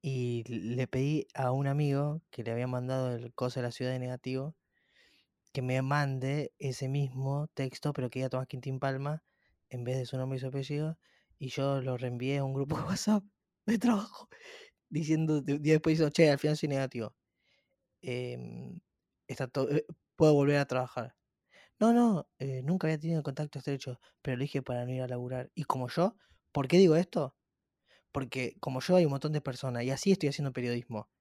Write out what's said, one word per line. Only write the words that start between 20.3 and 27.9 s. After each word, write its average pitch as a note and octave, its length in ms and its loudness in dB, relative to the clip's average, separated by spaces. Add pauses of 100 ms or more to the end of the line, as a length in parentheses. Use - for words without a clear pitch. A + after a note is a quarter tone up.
volver C#3+ 240 6
a C#3 100 2
trabajar". B2+ 480 -4 (640)
"No, A3+ 140 6
no, A#3 340 4 (120)
eh, C3 240 -4
nunca E3+ 240 0
había D#3 120 0
tenido D#3+ 240 0
contacto C#3 360 -6
estrecho, C3+ 400 -6 (240)
pero C3 140 -2
lo C3 60 0
dije C#3+ 200 -2
para B2 220 -4
no B2+ 80 -6
ir B2+ 100 -4
a B2+ 60 -6
laburar". B2 460 -6
Y D3 100 -6
como B2+ 240 -2
yo, F#3 280 0 (360)
¿por C3+ 140 0
qué E3+ 100 6
digo F3 200 10
esto? E3 380 0 (760)